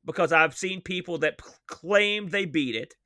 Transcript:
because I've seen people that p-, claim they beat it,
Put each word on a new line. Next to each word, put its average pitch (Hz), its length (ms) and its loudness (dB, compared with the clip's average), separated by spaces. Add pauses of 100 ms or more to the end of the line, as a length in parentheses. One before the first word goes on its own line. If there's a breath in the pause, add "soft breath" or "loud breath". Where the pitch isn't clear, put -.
because 160 280 0
I've 160 240 4
seen 190 240 -6
people 180 380 -6
that 151 200 -2
p-, - 60 -20 (220)
claim 208 640 0
they 202 180 -2
beat 139 280 -2
it, 113 200 -8 (120)